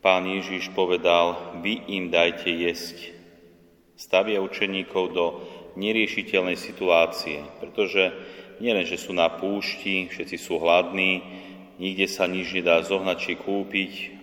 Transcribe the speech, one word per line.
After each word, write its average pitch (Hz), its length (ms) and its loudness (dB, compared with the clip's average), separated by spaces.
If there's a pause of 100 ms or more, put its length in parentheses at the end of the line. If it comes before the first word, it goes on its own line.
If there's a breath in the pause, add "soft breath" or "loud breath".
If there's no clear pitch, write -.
Pán 92 240 4
Ježiš 92 480 -4
povedal: 87 880 2
„Vy 107 320 -4
im 87 160 -4
dajte 85 320 4
jesť.“ 85 640 -4 (880)
Stavia 101 400 2
učeníkov 95 800 -2
do 87 80 4 (480 loud breath)
neriešiteľnej 98 880 0
situácie, 82 800 2 (160)
pretože 95 560 0 (480 loud breath)
nielen, 107 240 2
že 85 160 -6
sú 90 160 -6
na 82 160 4
púšti, 95 800 -4
všetci - 240 -8
sú 82 240 -4
hladní, 92 640 4 (560 loud breath)
nikde 95 240 0
sa 92 240 0
nič 92 240 -4
nedá 85 320 4
zohnať 95 320 0
či - 160 -4
kúpiť 98 580 -2 (320)